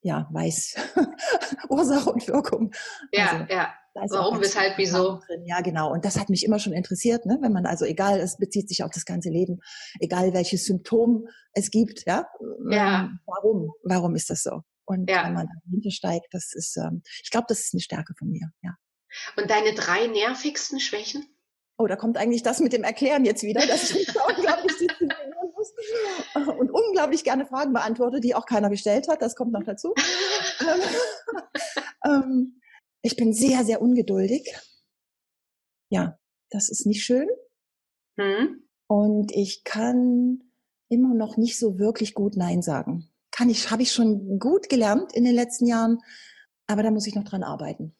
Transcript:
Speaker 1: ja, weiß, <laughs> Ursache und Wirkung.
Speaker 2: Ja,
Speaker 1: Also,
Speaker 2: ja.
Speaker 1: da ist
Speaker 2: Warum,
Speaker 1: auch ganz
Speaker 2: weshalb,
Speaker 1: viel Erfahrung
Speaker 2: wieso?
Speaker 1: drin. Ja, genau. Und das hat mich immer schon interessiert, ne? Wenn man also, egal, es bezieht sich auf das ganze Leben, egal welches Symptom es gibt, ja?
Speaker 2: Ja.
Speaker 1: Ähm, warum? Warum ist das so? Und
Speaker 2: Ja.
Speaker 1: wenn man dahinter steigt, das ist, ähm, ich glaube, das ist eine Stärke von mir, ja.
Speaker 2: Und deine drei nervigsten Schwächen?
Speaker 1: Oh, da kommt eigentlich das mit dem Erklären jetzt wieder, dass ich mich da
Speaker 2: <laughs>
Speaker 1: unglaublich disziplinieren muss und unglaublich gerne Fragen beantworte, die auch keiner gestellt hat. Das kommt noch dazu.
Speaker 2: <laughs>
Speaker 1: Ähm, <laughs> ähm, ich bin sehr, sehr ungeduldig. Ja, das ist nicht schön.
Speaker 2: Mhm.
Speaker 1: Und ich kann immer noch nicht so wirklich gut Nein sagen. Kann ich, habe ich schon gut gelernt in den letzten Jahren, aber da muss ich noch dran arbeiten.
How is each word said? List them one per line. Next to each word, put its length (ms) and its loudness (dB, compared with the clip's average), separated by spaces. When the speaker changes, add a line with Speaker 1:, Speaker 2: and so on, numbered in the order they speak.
Speaker 1:
ja, 300 -4
weiß, 440 -4
<laughs> 480 -4
Ursache 420 2
und 160 -2
Wirkung. 440 0
Speaker 2:
Ja, 220 2
Speaker 1:
Also, 200 -4
Speaker 2:
ja. 200 -2
Speaker 1:
da 120 -10
ist 60 -6
Speaker 2:
Warum, 140 0
Speaker 1:
auch 60 0
ganz 40 2
Speaker 2:
weshalb, 200 2
Speaker 1:
viel 120 2
Erfahrung 340 2
Speaker 2:
wieso? 140 -20
Speaker 1:
drin. 100 -12
Ja, 160 -2
genau. 300 0
Und 140 -2
das 140 0
hat 100 -6
mich 140 2
immer 140 2
schon 160 -4
interessiert, 540 -2
ne? 140 2
Wenn 120 2
man 140 0
also, 180 -2
egal, 340 2
es 180 -4
bezieht 300 -4
sich 160 -4
auf 80 -6
das 140 -10
ganze 240 -6
Leben, 300 -2
egal 340 0
welches 320 0
Symptom 600 2
es 160 -2
gibt, 380 0
ja? 200 0
Speaker 2:
Ja. 300 4
Speaker 1:
Ähm, 260 -6
warum? 440 0
Warum 320 0
ist 160 -4
das 100 -4
so? 200 -6
Und 220 -2
Speaker 2:
Ja. 160 2
Speaker 1:
wenn 120 -2
man 120 -4
dahinter 260 -2
steigt, 420 -4
das 220 -8
ist, 200 -8
ähm, 280 -6
ich 80 -14
glaube, 180 -2
das 120 -2
ist 160 -6
eine 60 -2
Stärke 360 -8
von 140 -6
mir, 200 -6
ja. 80 -8
Speaker 2:
Und 140 -2
deine 240 2
drei 320 0
nervigsten 720 -2
Schwächen? 480 -6
Speaker 1:
Oh, 80 2
da 100 0
kommt 220 -2
eigentlich 240 2
das 180 0
mit 140 4
dem 100 2
Erklären 400 2
jetzt 200 2
wieder, 240 2
dass 240 0
ich 60 -4
mich 80 2
da 80 2
Speaker 2:
<laughs> 120 2
Speaker 1:
unglaublich 440 0
disziplinieren 760 -4
muss 160 -6
und 140 0
unglaublich 520 2
gerne 220 0
Fragen 260 -2
beantworte, 480 0
die 140 2
auch 140 -2
keiner 240 2
gestellt 360 0
hat. 140 2
Das 140 -2
kommt 160 -2
noch 120 -4
dazu. 360 -6
Speaker 2:
<laughs> 40 2
Speaker 1:
Ähm, 200 2
<laughs> 0 -
ähm, 560 2
ich 120 0
bin 160 4
sehr, 340 4
sehr 180 0
ungeduldig. 720 2
Ja, 260 -2
das 200 -2
ist 180 -2
nicht 160 0
schön. 240 2
Speaker 2:
Mhm. 460 0
Speaker 1:
Und 460 2
ich 320 -2
kann 760 2
immer 240 4
noch 240 0
nicht 220 2
so 180 0
wirklich 380 0
gut 200 0
Nein 280 0
sagen. 480 -4
Kann 180 4
ich, 220 0
habe 120 0
ich 100 0
schon 460 2
gut 300 2
gelernt 440 2
in 100 4
den 120 6
letzten 320 2
Jahren, 320 4
aber 160 2
da 80 4
muss 160 0
ich 80 -6
noch 80 -2
dran 200 -6
arbeiten. 560 -8